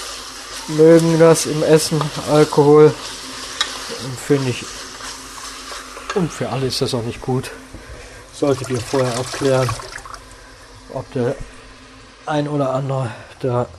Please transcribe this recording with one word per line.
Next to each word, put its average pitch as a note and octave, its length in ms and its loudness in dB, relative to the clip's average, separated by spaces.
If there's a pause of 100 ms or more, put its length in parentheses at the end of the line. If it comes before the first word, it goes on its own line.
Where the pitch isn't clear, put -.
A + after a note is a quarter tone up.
(680)
mögen D#3+ 520 6
das E3 260 6
im D3+ 180 -2
Essen, D#3 380 4 (280)
Alkohol, D3+ 640 8 (1120)
und B2+ 160 -10
finde C3+ 300 0
ich, - 160 -6 (1500)
und F3 180 0
für A2+ 160 -6
alle C3+ 160 -2
ist B2+ 160 -2
das B2 120 -2
auch A#2 100 -2
nicht A2+ 180 -8
gut. B2+ 300 -2 (800)
Solltet C3 360 -2
ihr B2 120 -2
vorher B2+ 360 0
abklären, C3 520 0 (1200)
ob B2+ 200 -10
der B2+ 220 -2 (880)
ein D3 220 -2
oder C#3+ 260 -2
andere C3 380 -2 (280)
da B2 280 -2 (120)